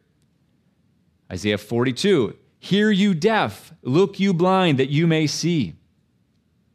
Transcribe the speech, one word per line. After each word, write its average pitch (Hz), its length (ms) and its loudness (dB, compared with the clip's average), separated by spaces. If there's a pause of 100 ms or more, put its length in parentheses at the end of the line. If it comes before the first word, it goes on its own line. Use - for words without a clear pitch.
(1300)
Isaiah 101 280 -2
forty-two, 123 800 0 (240)
"Hear 208 320 0
you 202 220 2
deaf, 165 680 -2
look 180 400 0
you 196 120 2
blind, 180 460 2
that 135 100 0
you 147 160 0
may 160 220 2
see." 147 460 -2 (1000)